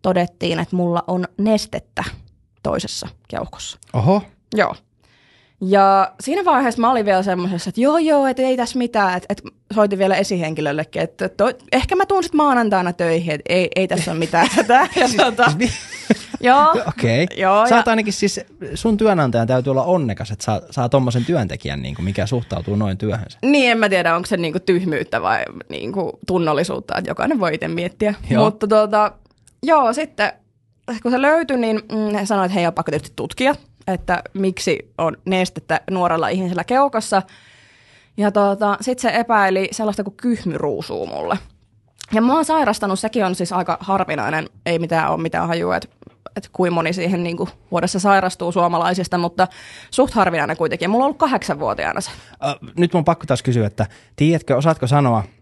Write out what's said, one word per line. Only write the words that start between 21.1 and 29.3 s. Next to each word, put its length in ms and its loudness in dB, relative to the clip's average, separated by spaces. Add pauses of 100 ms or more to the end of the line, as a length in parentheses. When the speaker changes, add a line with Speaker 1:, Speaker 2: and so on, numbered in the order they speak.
Speaker 2:
työntekijän, 560 -2
niinku, 200 -8
mikä 240 -2
suhtautuu 500 -4
noin 220 -2
työhönsä. 440 -6
Speaker 1:
Niin, 300 4
en 60 2
mä 120 2
tiedä, 260 2
onko 100 -4
se 120 -2
niinku 220 -2
tyhmyyttä 600 0
vai 220 0 (260)
niinku 580 -6
tunnollisuutta, 680 -2
että 140 -6
jokainen 280 -2
voi 160 0
ite 120 -6
miettiä. 460 -4 (160)
Speaker 2:
Joo. 160 4
Speaker 1:
Mutta 220 -2
tota, 440 2 (520)